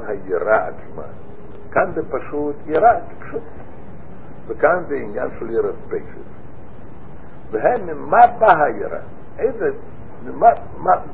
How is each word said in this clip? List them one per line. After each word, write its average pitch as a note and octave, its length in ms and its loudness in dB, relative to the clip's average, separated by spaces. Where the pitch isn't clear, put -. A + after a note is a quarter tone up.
היראה G2+ 600 2
עצמה. - 360 -8
כאן F#3 240 2
זה D#3+ 140 0
פשוט D3 460 -4
יראה, D#3+ 340 6
פשוט. - 240 -6
וכאן D#3 400 4
זה C#3+ 80 -2
עניין B2 340 -4
של A#2 100 -6
יראת G#2 260 0
פשט. - 440 -6
והם A3 320 2
ממה D#3+ 420 6
בא G#3+ 140 8
היראה? - 360 0
איזה, G3+ 260 0
ממה, C#3 240 6
מה, F3 140 2